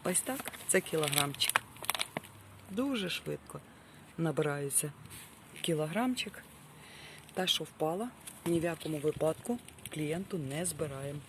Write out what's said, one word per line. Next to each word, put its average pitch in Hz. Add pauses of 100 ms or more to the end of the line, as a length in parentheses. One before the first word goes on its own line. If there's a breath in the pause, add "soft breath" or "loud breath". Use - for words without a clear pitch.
Ось 180
так, - (160)
це 190
кілограмчик. 147 (1080)
Дуже 226
швидко - (580 loud breath)
набирається 147 (720 loud breath)
кілограмчик. 185 (880 loud breath)
Та, 185
що -
впала, 175 (360)
ні 170
в 156
якому 160
випадку 156 (340)
клієнту 160
не 147
збираємо. 147